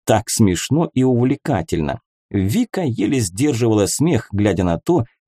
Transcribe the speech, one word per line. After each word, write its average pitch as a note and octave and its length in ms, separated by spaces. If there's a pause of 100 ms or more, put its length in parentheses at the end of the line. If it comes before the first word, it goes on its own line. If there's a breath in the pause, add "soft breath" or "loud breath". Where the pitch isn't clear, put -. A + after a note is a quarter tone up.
так - 240
смешно A#2 640
и B2+ 100
увлекательно. A#2+ 1000 (300)
Вика C#3 520
еле C3+ 380
сдерживала A2 680
смех, C#3+ 460
глядя G2+ 320
на E2+ 140
то, E3 260 (240 loud breath)